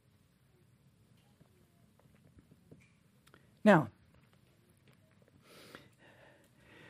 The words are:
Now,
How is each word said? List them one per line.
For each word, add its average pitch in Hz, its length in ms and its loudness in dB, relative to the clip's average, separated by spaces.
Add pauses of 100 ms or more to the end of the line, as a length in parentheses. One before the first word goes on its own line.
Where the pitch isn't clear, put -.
(3500)
Now, 165 280 12 (3000)